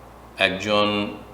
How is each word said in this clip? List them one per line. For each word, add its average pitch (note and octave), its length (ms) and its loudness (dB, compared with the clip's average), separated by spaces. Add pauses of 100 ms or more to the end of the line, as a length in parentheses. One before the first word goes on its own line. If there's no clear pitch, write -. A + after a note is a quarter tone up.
(380)
একজন G#2 800 0 (160)